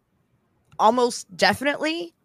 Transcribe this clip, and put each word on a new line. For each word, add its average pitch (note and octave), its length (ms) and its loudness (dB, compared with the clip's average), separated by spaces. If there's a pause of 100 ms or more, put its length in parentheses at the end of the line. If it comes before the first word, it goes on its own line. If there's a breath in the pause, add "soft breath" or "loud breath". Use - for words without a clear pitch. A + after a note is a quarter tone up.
(800)
almost A#3+ 580 2
definitely C#4+ 760 -2 (120)